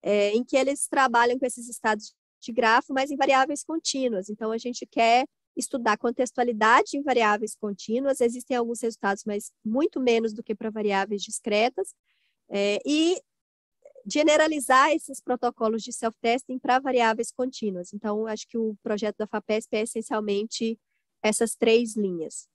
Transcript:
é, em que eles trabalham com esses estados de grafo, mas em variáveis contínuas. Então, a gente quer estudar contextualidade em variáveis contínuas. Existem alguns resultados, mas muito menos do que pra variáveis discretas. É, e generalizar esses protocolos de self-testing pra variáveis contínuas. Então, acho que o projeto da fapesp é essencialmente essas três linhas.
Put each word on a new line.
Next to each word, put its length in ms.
é, 300
em 100
que 140
eles 320
trabalham 500
com 80
esses 220
estados 440
de 100
grafo, 420
mas 200
em 40
variáveis 460
contínuas. 640
Então, 220
a 80
gente 260
quer 420
estudar 400
contextualidade 1000
em 60
variáveis 520
contínuas. 680
Existem 360
alguns 260
resultados, 420
mas 280
muito 360
menos 340
do 80
que 120
pra 160
variáveis 520
discretas. 720
É, 360
e 360
generalizar 840
esses 300
protocolos 600
de 100
self-testing 680
pra 200
variáveis 540
contínuas. 600
Então, 340
acho 220
que 100
o 240
projeto 360
da 80
fapesp 480
é 80
essencialmente 960
essas 340
três 400
linhas. 580